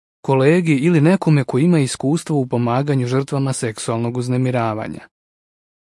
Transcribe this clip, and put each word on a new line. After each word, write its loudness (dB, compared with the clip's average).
kolegi 2
ili 2
nekome 4
ko -2
ima 4
iskustvo -2
u 0
pomaganju 0
žrtvama -2
seksualnog -4
uznemiravanja. -4